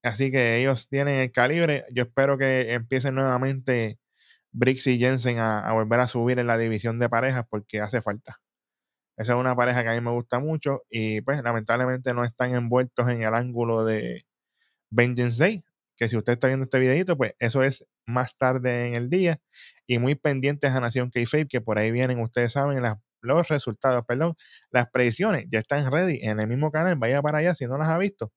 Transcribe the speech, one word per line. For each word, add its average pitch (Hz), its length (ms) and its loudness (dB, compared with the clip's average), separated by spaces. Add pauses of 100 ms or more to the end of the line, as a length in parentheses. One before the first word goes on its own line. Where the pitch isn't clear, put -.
Así 123 300 -2
que 120 260 2
ellos 127 320 0
tienen 139 300 0
el 131 120 -2
calibre. 147 600 2
Yo 123 140 0
espero 139 340 0
que 131 340 0
empiecen 123 400 -2
nuevamente 127 880 0 (520)
Briggs 131 360 2
y 127 100 4
Jensen 123 400 2
a, 110 220 2
a 110 140 0
volver 113 260 2
a 123 80 4
subir 123 320 0
en 120 80 0
la 117 100 2
división 113 400 -2
de 120 100 0
parejas 120 400 0
porque 107 340 -6
hace 107 200 -4
falta. - 400 -8 (800)
Esa 117 140 -2
es 123 60 0
una 127 160 0
pareja 123 260 2
que 113 80 -2
a 113 60 0
mí 117 60 -2
me 120 100 -4
gusta 120 260 -4
mucho 147 540 -4
y, 110 300 -2
pues, 139 200 -4
lamentablemente 120 720 -2
no 120 100 -2
están 123 300 -4
envueltos 123 560 0
en 117 140 -2
el 110 100 0
ángulo 117 500 0
de 110 440 -4 (640)
Vengeance 120 520 2
Day, 196 200 0 (320)
que 117 120 -2
si 117 80 -2
usted 113 180 0
está 120 120 0
viendo 131 200 0
este 131 120 0
videito, 143 400 2
pues, 120 220 0
eso 123 240 2
es 135 240 -2 (180)
más 123 320 -2
tarde 127 480 0
en 120 80 -4
el 120 160 -4
día. 175 320 2 (460)
Y 123 100 2
muy 127 160 2
pendientes 143 580 0
a 131 80 0
Nación 123 300 -2
Kayfabe, 143 380 -2
que 123 140 -2
por 107 180 -2
ahí 110 100 2
vienen, 123 320 0
ustedes 117 300 -2
saben, 139 320 -2
las, 107 160 -2 (200)
los 151 280 2
resultados, 127 580 0
perdón, 156 300 -2 (340)
las 123 220 2
predicciones 127 580 0
ya 110 80 -2
están 139 340 0
ready 165 300 0
en 107 180 -2
el 107 80 0
mismo 139 220 -2
canal. 160 260 0
Vaya 127 280 0
para 151 160 0
allá 165 160 0
si 135 100 -6
no 131 140 -4
las 156 80 -2
ha 165 100 2
visto 190 400 -4